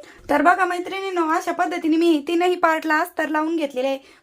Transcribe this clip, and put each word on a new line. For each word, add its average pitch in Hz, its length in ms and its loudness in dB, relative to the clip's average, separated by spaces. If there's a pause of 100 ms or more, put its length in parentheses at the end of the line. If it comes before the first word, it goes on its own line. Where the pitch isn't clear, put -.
(300)
तर 285 120 4
बघा 359 240 4
मैत्रिणींनो, 359 640 -4
अशा 349 220 -2
पद्धतीने 339 460 0
मी 320 300 4
तीनही 359 280 2
पार्टला 320 400 0
अस्तर 320 340 -2
लावून 311 260 -2
घेतलेले 277 320 -2
आहे, 269 100 -2 (260)